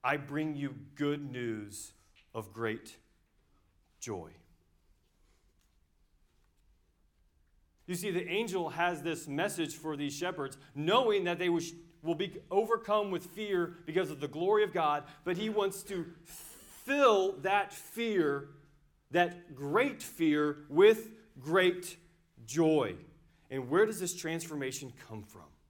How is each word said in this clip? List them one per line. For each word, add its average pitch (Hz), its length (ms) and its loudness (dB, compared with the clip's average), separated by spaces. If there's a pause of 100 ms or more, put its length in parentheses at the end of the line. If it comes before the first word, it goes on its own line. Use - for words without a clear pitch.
"I 135 140 0
bring 147 400 -4
you 143 140 -4 (240)
good 147 280 -2
news 113 680 -8 (420)
of 101 180 -8
great 113 460 -6 (1000)
joy." 90 340 -10 (3500)
You 180 80 -4
see, 185 160 -4
the 175 160 -2
angel 180 440 -2
has 165 320 0
this 160 260 -4
message 160 480 -2
for 156 200 -6
these 143 180 -4
shepherds, 151 440 -6 (160)
knowing 196 500 4
that 175 140 0
they 180 100 0
wish, 170 240 0 (300)
will 165 120 -2
be 175 360 -6
overcome 208 600 2
with 175 160 -4
fear 196 420 -2 (180)
because 165 240 0
of 143 100 -10
the 143 80 -6
glory 190 340 2
of 190 100 0
God, 147 360 0 (140)
but 175 160 -2
he 214 100 -2
wants 202 360 0
to 180 200 -6 (200)
fill 226 1160 2
that 196 320 2
fear, 170 840 0 (560)
that 175 440 0
great 185 480 0
fear, 151 680 0
with 208 440 6 (260)
great 180 600 2 (460)
joy. 131 540 2 (500)
And 131 220 -6
where 196 160 6
does 208 140 -6
this 175 140 -4
transformation 147 760 -8
come 107 300 -14
from? 82 280 -20 (200)